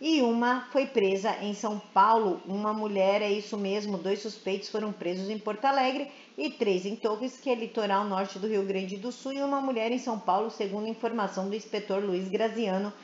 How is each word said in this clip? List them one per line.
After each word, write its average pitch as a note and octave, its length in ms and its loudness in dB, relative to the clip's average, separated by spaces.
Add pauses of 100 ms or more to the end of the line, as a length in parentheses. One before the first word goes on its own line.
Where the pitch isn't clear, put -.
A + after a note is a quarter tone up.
e D#4 220 4
uma A#3+ 480 2
foi C4+ 160 2
presa G3 560 2
em G#3 100 -2
São G#3 260 -4 (140)
Paulo. G#3 540 6
Uma G#3 260 -2
mulher, G3+ 480 2
é G#3 100 2
isso G#3 240 -2
mesmo, G3+ 440 -2
dois G3 200 0
suspeitos G3+ 480 -6
foram G#3+ 240 -2
presos F#3 380 -4
em G#3+ 80 -4
Porto G#3 280 -4
Alegre C4+ 440 2 (260)
e C#4+ 140 -4
três G3 380 0
em G#3 80 -4
Torres, A3+ 420 -4
que C4+ 140 -2
é - 20 4
litoral G#3 520 0
norte F#3+ 340 -2
do G3+ 80 -4
Rio G3+ 180 2
Grande F#3+ 320 -4
do A3 140 -6
Sul, C4+ 220 -8
e C#4 100 -2
uma C#4 180 0
mulher A#3 300 0
em B3+ 80 0
São A#3 180 -4
Paulo, G3+ 320 0
segundo G#3 380 -4
informação A3 600 -2
do G3+ 80 -4
inspetor G3+ 480 -2
Luiz F#3 240 0
Graziano, G#3 640 0 (120)